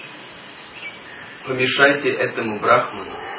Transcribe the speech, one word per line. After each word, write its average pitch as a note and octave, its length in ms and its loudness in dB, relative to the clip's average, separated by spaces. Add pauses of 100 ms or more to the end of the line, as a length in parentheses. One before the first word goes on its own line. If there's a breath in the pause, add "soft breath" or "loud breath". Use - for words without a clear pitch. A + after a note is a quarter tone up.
(1500)
Помешайте C3 640 4
этому A2+ 500 -2
Брахману. A#2 560 2 (220)